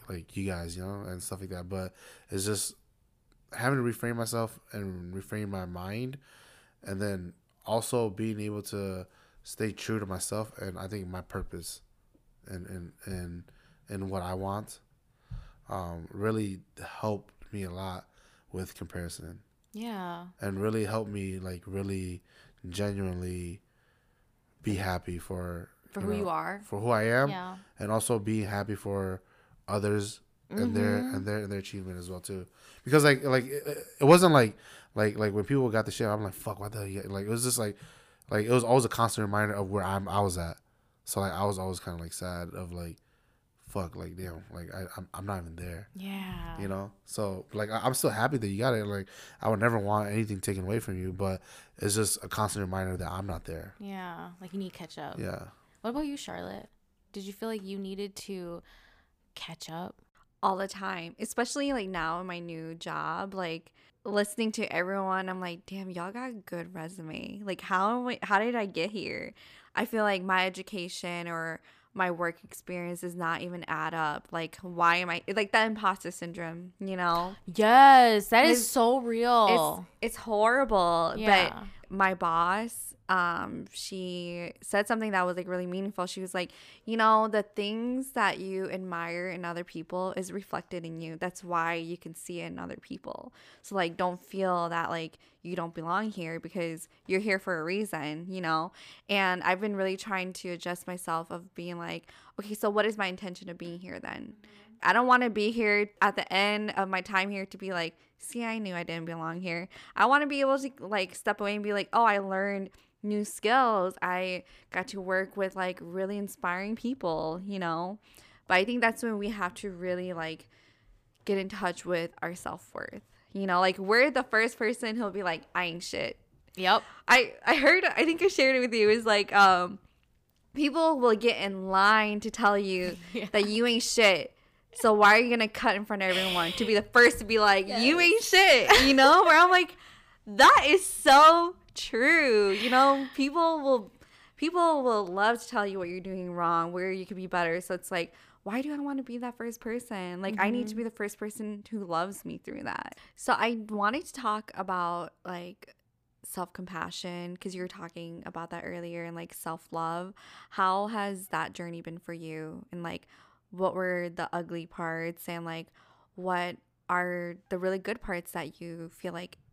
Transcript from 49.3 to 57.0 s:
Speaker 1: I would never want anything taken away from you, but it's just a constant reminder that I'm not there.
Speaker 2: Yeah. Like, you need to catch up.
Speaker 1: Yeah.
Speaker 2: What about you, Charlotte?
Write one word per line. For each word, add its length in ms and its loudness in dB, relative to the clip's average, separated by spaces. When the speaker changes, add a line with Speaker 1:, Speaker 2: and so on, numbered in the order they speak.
Speaker 1:
I 60 0
would 100 2
never 200 2
want 340 0
anything 280 -2
taken 220 -4
away 160 -2
from 220 -6
you, 120 -6
but 280 -4
it's 180 0
just 260 0
a 60 -12
constant 380 -2
reminder 320 -4
that 120 -6
I'm 160 -6
not 200 -8
there. 340 -12
Speaker 2:
Yeah. 480 -12
Like, 120 -16
you 80 -6
need 120 -8
to 60 -20
catch 200 -16
up. 200 -10
Speaker 1:
Yeah. 280 -8
Speaker 2:
What 100 -6
about 160 -6
you, 100 -8
Charlotte? 520 -12